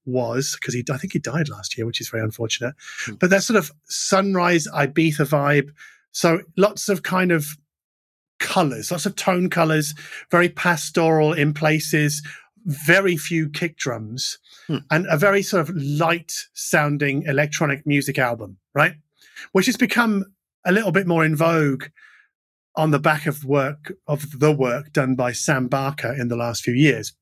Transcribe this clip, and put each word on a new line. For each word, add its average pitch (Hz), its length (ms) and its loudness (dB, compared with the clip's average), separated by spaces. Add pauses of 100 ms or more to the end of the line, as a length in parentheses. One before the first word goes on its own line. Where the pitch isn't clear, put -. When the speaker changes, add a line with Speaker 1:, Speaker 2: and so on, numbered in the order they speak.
Speaker 1:
was, 127 500 -2
'cause - 180 -8
he, 123 160 -4
I 135 60 -2
think 190 160 -6
he 185 80 -2
died 147 300 -2
last 98 260 -10
year, 113 100 -4
which - 140 -6
is 113 80 -12
very 113 140 -4
unfortunate, 117 520 -6 (300)
Speaker 2:
Hmm. 110 120 -10
Speaker 1:
but 180 140 2
that 190 120 4
sort 220 160 2
of 165 120 -2 (140)
Sunrise 180 840 0
Ibiza 151 580 0
vibe. 143 440 2 (420)
So 165 280 2 (160)
lots 196 320 2
of 190 160 0
kind 185 260 0
of 156 160 2 (920)
colours, 131 520 -2
lots 175 160 -4
of - 100 -4
tone 180 340 0
colours, 156 440 2 (360)
very 175 180 4
pastoral 160 840 2
in 151 200 2
places, 151 680 0 (420)
very 175 520 2
few 160 320 -2
kick 156 280 -6
drums, 113 600 -6 (280)
Speaker 2:
Hmm. 143 120 -2 (120)
Speaker 1:
and 170 180 2
a 160 80 2
very 196 260 4
sort 175 260 0
of 185 80 -8
light 160 560 -2 (220)
sounding 147 720 0
electronic 147 600 -2
music 139 320 0
album, 113 400 -4 (160)
right? 160 200 2 (580)
Which 190 140 4
has 240 100 0
become 220 480 2 (400)
a 180 80 2
little 202 200 2
bit 190 140 2
more 165 180 4
in 156 120 2
vogue 156 480 2 (920)
on 156 160 2
the 143 60 4
back 151 280 2
of 147 180 -6
work, 143 480 -2 (140)
of 147 320 -6
the 151 140 6
work 131 400 -2
done 131 220 2
by 123 180 0
Sam 127 360 0
Barker 135 440 -2
in 127 160 -4
the 120 80 -2
last 117 260 -4
few 120 120 -2
years. 127 480 2